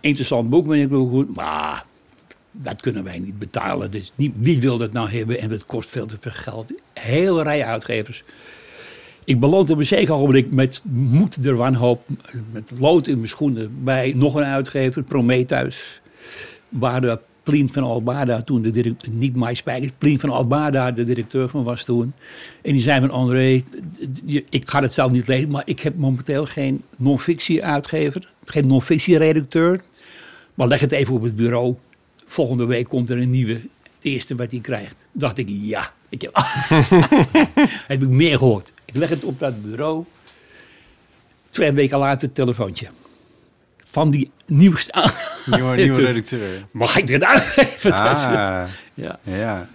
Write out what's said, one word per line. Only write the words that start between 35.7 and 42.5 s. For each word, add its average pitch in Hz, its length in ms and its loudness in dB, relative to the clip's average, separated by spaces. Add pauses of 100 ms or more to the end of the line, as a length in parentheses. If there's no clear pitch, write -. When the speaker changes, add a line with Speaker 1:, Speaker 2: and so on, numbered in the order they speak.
Speaker 1:
Ik - 140 -12
heb, - 100 -12 (800)
<laughs> - 800 2
heb 135 100 0
ik 135 60 2
meer 143 300 4
gehoord. 117 340 2 (120)
Ik 107 100 -20
leg 156 140 0
het 165 160 -4
op 143 140 -6
dat 120 240 -4
bureau. 147 420 -6 (1400)
Twee 151 240 2
weken 139 260 2
later 139 340 0
telefoontje. 113 540 -4 (1040)